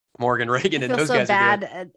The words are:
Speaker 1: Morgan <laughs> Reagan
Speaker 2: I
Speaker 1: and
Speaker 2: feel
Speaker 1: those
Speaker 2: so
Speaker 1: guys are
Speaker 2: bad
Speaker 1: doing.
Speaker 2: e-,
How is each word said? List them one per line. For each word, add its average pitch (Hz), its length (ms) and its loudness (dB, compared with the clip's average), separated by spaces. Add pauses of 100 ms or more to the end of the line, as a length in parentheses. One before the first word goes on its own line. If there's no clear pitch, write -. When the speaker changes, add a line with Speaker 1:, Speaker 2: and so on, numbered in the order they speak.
(180)
Speaker 1:
Morgan 120 320 0
<laughs> - 0 -
Reagan 131 320 0
Speaker 2:
I 127 40 -4
Speaker 1:
and 123 60 -2
Speaker 2:
feel 123 60 0
Speaker 1:
those 151 100 0
Speaker 2:
so 247 60 0
Speaker 1:
guys 208 100 2
are 185 40 -8
Speaker 2:
bad 202 320 2
Speaker 1:
doing. 185 280 -10
Speaker 2:
e-, - 80 -20